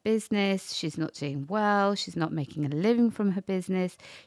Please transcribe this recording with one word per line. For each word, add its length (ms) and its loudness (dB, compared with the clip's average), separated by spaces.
business, 680 0
she's 240 -4
not 160 -4
doing 340 -6
well, 480 2
she's 220 -6
not 160 0
making 320 -2
a 40 -2
living 420 4
from 200 2
her 100 -2
business, 560 -2